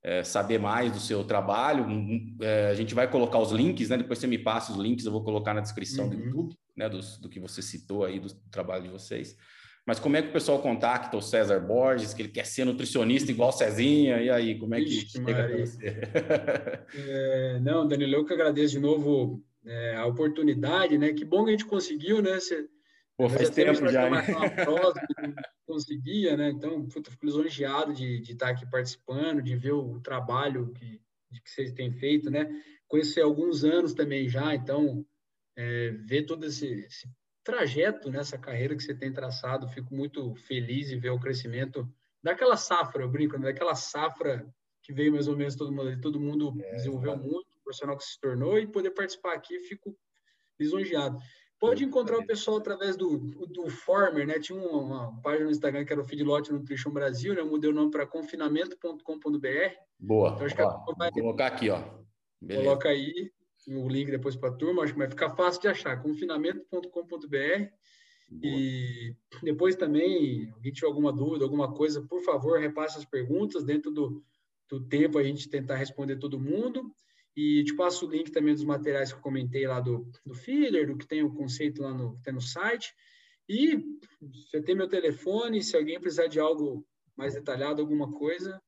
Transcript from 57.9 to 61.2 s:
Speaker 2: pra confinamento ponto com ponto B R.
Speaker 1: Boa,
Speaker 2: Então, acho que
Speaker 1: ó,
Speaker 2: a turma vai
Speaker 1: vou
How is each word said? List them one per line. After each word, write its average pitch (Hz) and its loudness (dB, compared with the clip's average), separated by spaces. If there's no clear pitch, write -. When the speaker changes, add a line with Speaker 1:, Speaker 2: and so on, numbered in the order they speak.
Speaker 2:
pra 143 -2
confinamento 160 -2
ponto 160 -8
com 156 -8
ponto 147 -2
B 139 -2
R. 170 0
Speaker 1:
Boa, 104 4
Speaker 2:
Então, 127 -4
acho 139 -2
que - -2
Speaker 1:
ó, 98 6
Speaker 2:
a - -2
turma - -6
vai - 0
Speaker 1:
vou 113 -2